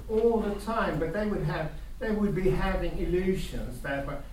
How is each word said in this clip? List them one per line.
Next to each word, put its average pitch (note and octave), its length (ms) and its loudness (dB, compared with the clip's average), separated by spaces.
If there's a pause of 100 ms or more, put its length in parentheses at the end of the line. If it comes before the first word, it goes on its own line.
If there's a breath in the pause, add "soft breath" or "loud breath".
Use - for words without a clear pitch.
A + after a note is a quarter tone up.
all A3 320 4
the G3+ 200 0
time, F#3+ 380 0
but D#3+ 140 0
they G#3+ 140 0
would F3 180 0
have, D#3 260 -2 (300 soft breath)
they A3 100 -2
would G#3 240 2
be F#3 160 4
having F3+ 480 2
illusions F3 840 0
that C#3 240 -4
were C#3+ 120 -4 (140 soft breath)